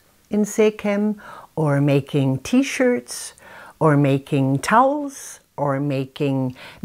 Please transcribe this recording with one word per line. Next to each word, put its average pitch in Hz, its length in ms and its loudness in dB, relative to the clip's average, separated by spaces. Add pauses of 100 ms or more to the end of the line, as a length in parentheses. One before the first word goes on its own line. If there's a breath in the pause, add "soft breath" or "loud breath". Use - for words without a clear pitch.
(300)
in 208 140 2
Sekem, 208 720 0 (400 loud breath)
or 143 240 2
making 139 580 2
t-shirts, 247 960 -2 (460 loud breath)
or 156 160 4
making 139 640 0
towels, 277 800 0 (160)
or 139 240 -2
making 135 760 -2 (300 loud breath)